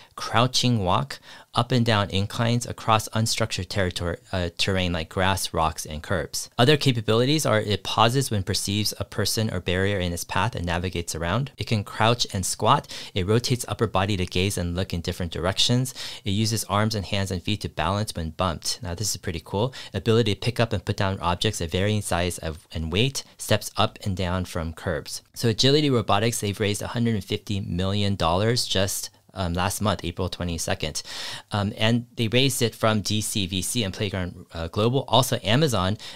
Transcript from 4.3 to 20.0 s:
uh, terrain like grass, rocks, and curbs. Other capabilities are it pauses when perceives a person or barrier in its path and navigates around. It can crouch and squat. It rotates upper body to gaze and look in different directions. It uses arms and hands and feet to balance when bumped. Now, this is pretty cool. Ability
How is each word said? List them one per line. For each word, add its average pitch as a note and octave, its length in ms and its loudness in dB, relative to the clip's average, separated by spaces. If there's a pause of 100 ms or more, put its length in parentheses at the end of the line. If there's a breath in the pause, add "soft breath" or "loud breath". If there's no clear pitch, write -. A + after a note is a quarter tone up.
uh, F2 240 0
terrain F#2 340 2
like E2 160 -2
grass, F#2+ 460 0
rocks, E2 320 0
and D2+ 180 -8
curbs. - 540 -4
Other C3 180 6
capabilities B2+ 680 2
are A2 160 4
it G#2 220 0
pauses A#2+ 460 2
when G2+ 140 0
perceives G2+ 560 0
a G2 60 -6
person G#2+ 480 0
or F2+ 80 -2
barrier F#2+ 380 2
in F2+ 120 0
its E2+ 140 -4
path G2+ 280 0
and F2 120 -4
navigates E2+ 500 -2
around. F2 420 0
It - 100 -6
can G#2 180 0
crouch A#2 480 2
and F#2+ 120 -2
squat. C3 460 2 (220 loud breath)
It F#2 120 -2
rotates A#2 440 2
upper G#2+ 180 0
body G2 300 2
to F#2 80 0
gaze F#2 320 0
and F2 180 -2
look F#2 180 -2
in F2 80 -2
different F2 300 -4
directions. B2 640 2 (320 loud breath)
It G#2 60 0
uses G#2+ 340 0
arms G#2+ 300 2
and G2 100 -4
hands G2 260 -2
and F2+ 100 -2
feet G#2 200 -4
to F2 80 -6
balance G2 440 -2
when D#2+ 180 -6
bumped. E2+ 520 -2
Now, E2+ 120 -6
this G2 160 -4
is - 60 -6
pretty E2 260 -6
cool. A2+ 300 -2 (200 loud breath)
Ability A2 420 2